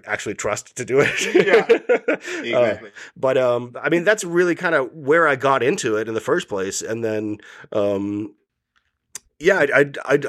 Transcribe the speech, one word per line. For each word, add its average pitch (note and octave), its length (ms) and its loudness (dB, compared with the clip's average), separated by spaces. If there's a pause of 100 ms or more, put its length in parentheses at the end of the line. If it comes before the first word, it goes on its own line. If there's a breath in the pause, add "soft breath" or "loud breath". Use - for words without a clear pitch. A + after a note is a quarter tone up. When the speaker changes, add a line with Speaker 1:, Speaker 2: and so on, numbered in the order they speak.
Speaker 1:
actually G#2 300 -6
trust - 400 -6
to B2+ 80 -8
do C3 160 2
it." - 340 0 (120)
Speaker 2:
Yeah. G#4+ 200 4
Speaker 1:
<laughs> - 520 0
Uh, F4+ 240 -10
Speaker 2:
Exactly. A2+ 480 0 (260 loud breath)
Speaker 1:
but, C3 200 0
um, B2 460 -2
I C#3 80 -2
mean, E3+ 140 0
that's G#3 200 2
really F3 300 2
kinda E3 300 0
where D#3 440 2
I C#3 80 2
got C3+ 260 2
into A#2 340 0
it A2 120 -2
in A2+ 60 -6
the A2 60 -2
first E3 280 -2
place. F#2+ 340 -6
And A2+ 220 -6
then, G#2+ 340 -4 (340 loud breath)
um, G2+ 640 -2 (1040)
yeah, F3+ 200 2
I, C#3+ 220 4
I, C#3+ 100 2 (140)
I, B2+ 80 -2 (160)